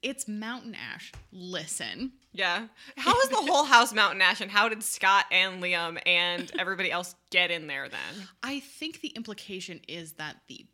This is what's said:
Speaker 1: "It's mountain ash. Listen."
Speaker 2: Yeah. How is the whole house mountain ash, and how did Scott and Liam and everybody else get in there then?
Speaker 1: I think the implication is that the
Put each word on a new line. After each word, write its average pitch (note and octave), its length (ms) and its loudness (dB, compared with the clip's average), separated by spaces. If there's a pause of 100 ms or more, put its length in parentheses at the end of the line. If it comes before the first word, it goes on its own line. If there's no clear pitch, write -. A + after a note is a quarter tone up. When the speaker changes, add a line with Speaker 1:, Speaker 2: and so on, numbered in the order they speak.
Speaker 1:
"It's C4 260 -6
mountain A3 480 -10
ash. - 380 -12 (180)
Listen." F3+ 800 -8 (220)
Speaker 2:
Yeah. F#3+ 340 -2 (300)
How E4 240 4
is C5 80 4
the - 80 0
whole D4+ 260 4
house A#3+ 300 6
mountain G3 280 4
ash, F#3+ 200 4
and G3 100 -6
how G#3 160 4
did A3 160 -4
Scott G3 480 4
and F#3 320 2
Liam E3+ 420 -2
and F3 540 2
everybody F#3 320 -2
else F3+ 240 -4 (140)
get F3+ 200 4
in D#3+ 180 -4
there C#3 200 -8
then? F#3 400 -10 (160)
Speaker 1:
I C#4 160 -6
think - 400 -12
the D4+ 160 -8
implication G3+ 720 -12
is D#3+ 260 -14
that D3+ 220 -10 (120)
the - 260 -20